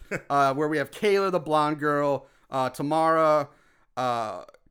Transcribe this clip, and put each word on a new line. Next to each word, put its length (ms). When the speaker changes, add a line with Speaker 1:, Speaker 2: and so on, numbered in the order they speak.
Speaker 1:
<laughs> 180
Speaker 2:
uh, 240
where 140
we 100
have 120
Kayla, 420
the 80
blonde 380
girl, 480
uh, 200
Tamara, 800
uh, 480